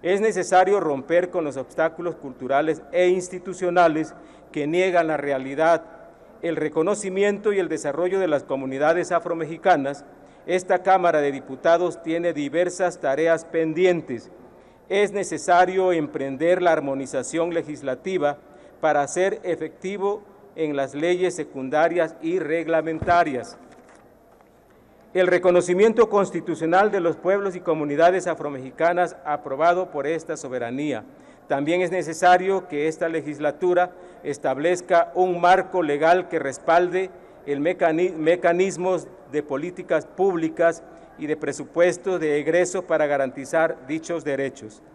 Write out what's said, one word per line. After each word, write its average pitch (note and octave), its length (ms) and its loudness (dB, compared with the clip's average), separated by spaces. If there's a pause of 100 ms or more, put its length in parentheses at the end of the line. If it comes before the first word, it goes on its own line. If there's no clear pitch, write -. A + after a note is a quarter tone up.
Es F#3+ 200 0
necesario F#3 580 4
romper E3 500 0
con F3 140 -4
los C3+ 140 -6
obstáculos E3 580 -4
culturales C#3 680 -2 (100)
e F3+ 180 4
institucionales F3+ 1040 0 (360)
que D3 160 -4
niegan F3 400 2
la D#3 100 -2
realidad, C#3+ 680 0 (580)
el E3 140 -2
reconocimiento G3 1000 0
y G3 60 2
el E3+ 100 -2
desarrollo D#3+ 500 -2
de F#3 80 0
las D3 160 0
comunidades C#3+ 680 0
afromexicanas. E3 960 0 (420)
Esta F3+ 340 0
Cámara F3+ 400 4
de C#3+ 100 0
Diputados D#3+ 680 0
tiene E3+ 320 -2
diversas E3+ 680 -2
tareas D#3+ 460 0
pendientes. E3 880 0 (580)
Es G3+ 220 0
necesario F3+ 840 2
emprender D3+ 680 -2
la F3 100 4
armonización C#3+ 840 -4
legislativa D3 840 -4 (420)
para D3 220 2
hacer F#3 400 -2
efectivo F#3+ 800 -6 (320)
en D3+ 200 -4
las C3+ 200 -4
leyes F3 400 0
secundarias D#3+ 840 -2
y E3 180 -2
reglamentarias D#3+ 1160 0 (1600)
el F#3 140 2
reconocimiento F3+ 840 4
constitucional F3 800 0
de G3+ 120 0
los E3 160 0
pueblos G3 380 0
y F3+ 40 -10
comunidades E3 680 2
afromexicanas D#3 1000 -2
aprobado D#3 680 0
por C#3+ 160 -6
esta D#3+ 300 -6
soberanía. B2+ 680 -6 (440)
También D3 340 0
es F3 100 -2
necesario F3+ 760 2
que D3 180 -4
esta E3 220 -4
legislatura D#3 800 0 (320)
establezca E3+ 920 0
un F3+ 280 0
marco F#3 420 4
legal D#3+ 460 2
que E3 100 -4
respalde E3+ 720 0 (360)
el C#3+ 140 -4
mecani-, F3 560 0
mecanismos F3 920 0 (260)
de D3 100 -4
políticas D#3+ 600 -4
públicas E3+ 760 0 (360)
y D3 100 -8
de D3+ 80 -2
presupuestos E3+ 840 -2
de D3+ 180 0
egreso F3 440 0
para D#3 220 0
garantizar C#3+ 840 -2
dichos D#3+ 360 -6
derechos. C3+ 580 -6 (120)